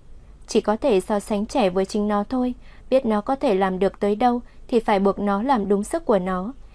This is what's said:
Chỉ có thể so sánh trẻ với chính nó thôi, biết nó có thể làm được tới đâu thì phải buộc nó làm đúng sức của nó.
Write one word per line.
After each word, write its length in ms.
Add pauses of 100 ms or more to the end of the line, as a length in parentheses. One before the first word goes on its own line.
(480)
Chỉ 140
có 160
thể 240
so 180
sánh 260
trẻ 240
với 160
chính 220
nó 160
thôi, 300 (360)
biết 160
nó 160
có 140
thể 200
làm 240
được 200
tới 160
đâu 260 (260)
thì 120
phải 200
buộc 200
nó 240
làm 240
đúng 160
sức 220
của 140
nó. 340 (220)